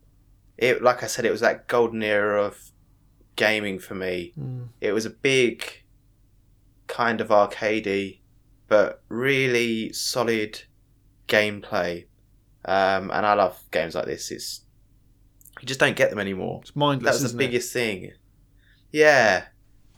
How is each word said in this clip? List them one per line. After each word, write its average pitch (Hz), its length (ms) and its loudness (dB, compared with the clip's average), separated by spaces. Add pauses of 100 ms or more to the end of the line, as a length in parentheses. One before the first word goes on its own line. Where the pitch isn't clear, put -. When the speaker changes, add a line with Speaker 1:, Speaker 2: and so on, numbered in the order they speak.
(560)
Speaker 1:
it, - 260 0
like 101 200 2
I - 40 -6
said, - 180 -4
it 107 60 2
was 104 100 -2
that - 280 0
golden 113 340 0
era 104 400 0
of - 280 -8 (640)
gaming 104 420 0
for - 160 -14
me. 90 440 -6
Speaker 2:
Mm. 127 300 -10 (120)
Speaker 1:
It 107 120 -2
was 107 120 -2
a 113 60 -8
big 127 720 0 (1040)
kind 117 340 -2
of 107 80 -4
arcadey, 101 920 2 (480)
but 104 400 2
really 120 840 0
solid 113 720 -4 (640)
gameplay. 104 800 0 (580)
Um, 95 480 0
and 101 140 0
I 104 80 4
love 98 260 2 (100)
games 80 240 -2
like - 120 -4
this. - 240 -8
It's, - 320 -12 (1000)
you 123 60 -20
just 131 140 -6
don't 143 160 2
get - 140 2
them 104 80 -6
anymore. 92 440 -6
Speaker 2:
It's - 120 -20
mindless, 139 300 0
Speaker 1:
That 135 80 2
was 120 100 0
the 135 40 0
Speaker 2:
isn't 120 140 -4
it? 139 60 0
Speaker 1:
biggest 120 260 -4
thing. 98 400 -4 (800)
Yeah. 131 540 6 (540)